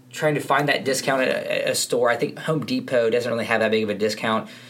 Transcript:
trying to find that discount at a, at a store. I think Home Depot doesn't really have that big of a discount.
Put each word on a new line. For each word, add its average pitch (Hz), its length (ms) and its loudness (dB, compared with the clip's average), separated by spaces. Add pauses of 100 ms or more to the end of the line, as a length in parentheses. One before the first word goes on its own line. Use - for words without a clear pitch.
(120)
trying 151 240 0
to 139 60 0
find 143 280 2
that - 160 0
discount 135 360 0
at 131 60 2
a, - 380 -2
at 131 60 0
a 127 40 -2
store. 120 340 2
I 117 60 2
think 131 240 -4
Home 156 260 -2
Depot 123 440 0
doesn't 120 200 2
really 117 160 -2
have 113 140 2
that 110 120 2
big 110 120 2
of 107 60 0
a 101 60 -2
discount. 107 540 0 (200)